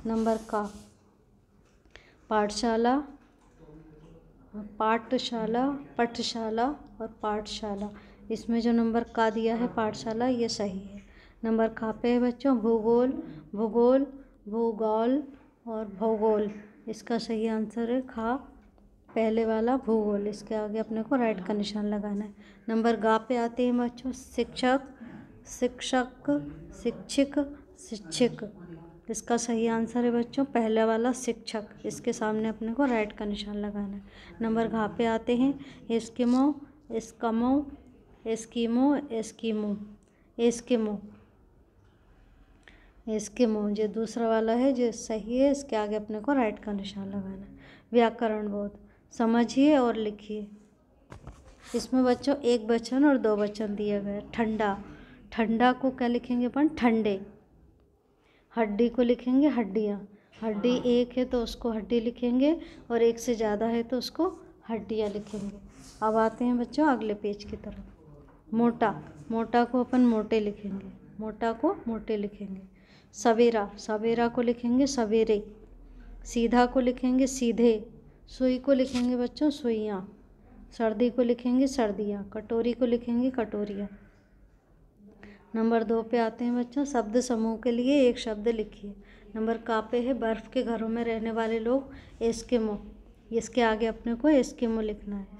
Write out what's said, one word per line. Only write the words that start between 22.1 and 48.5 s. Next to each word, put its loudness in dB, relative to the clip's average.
है। -14
नंबर 2
गा 4
पे -2
आते -2
हैं 2
बच्चों, -4
शिक्षक, 0
शिक्षक, -2
शिक्षिक, 0
शिक्षिक, -2
इसका -2
सही 0
आंसर 0
है 4
बच्चों 0
पहला 2
वाला 2
शिक्षक, -6
इसके -4
सामने 0
अपने -4
को 2
राइट 0
का -10
निशान -6
लगाना -6
है। -14
नंबर 0
घा 0
पे -2
आते 0
हैं, 2
एस्किमो, 2
एस्कमो, 0
एस्किमो, 2
एस्किमो, -4
एस्किमो, 2
एस्किमो, 0
जो 0
दूसरा -4
वाला 2
है 4
जो 0
सही -4
है, 6
इसके -4
आगे -2
अपने -6
को 0
राइट 2
का -8
निशान -8
लगाना -8
है। -12
व्याकरण 2
बोध, -4